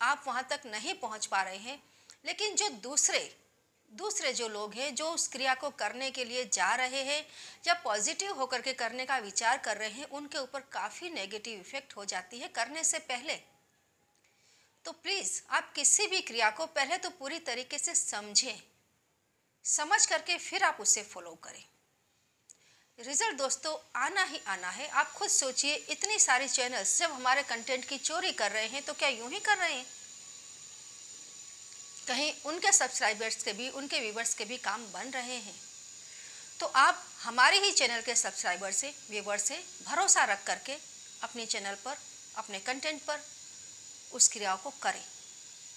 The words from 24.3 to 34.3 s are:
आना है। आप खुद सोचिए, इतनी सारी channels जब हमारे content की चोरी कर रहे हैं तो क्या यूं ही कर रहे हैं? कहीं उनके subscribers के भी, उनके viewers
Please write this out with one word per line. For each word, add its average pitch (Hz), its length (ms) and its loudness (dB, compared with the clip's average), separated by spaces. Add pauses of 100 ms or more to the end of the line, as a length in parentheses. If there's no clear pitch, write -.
आना 180 220 -2
है। 208 200 -6
आप 294 220 4
खुद - 180 -2
सोचिए, 277 460 4
इतनी 392 440 0
सारी 269 300 6
channels 247 500 2
जब 330 120 4
हमारे 262 340 4
content 247 400 -2
की 277 140 -4
चोरी 349 340 0
कर 202 180 2
रहे 220 160 0
हैं 269 160 -4
तो 294 100 -6
क्या 294 160 4
यूं 240 220 -2
ही 392 100 -4
कर 415 160 4
रहे 339 160 2
हैं? 262 120 -4 (2250)
कहीं 285 300 0 (120)
उनके 349 280 2
subscribers 220 720 2
के 208 100 -2
भी, 233 160 -4
उनके 285 320 -4
viewers 220 320 -2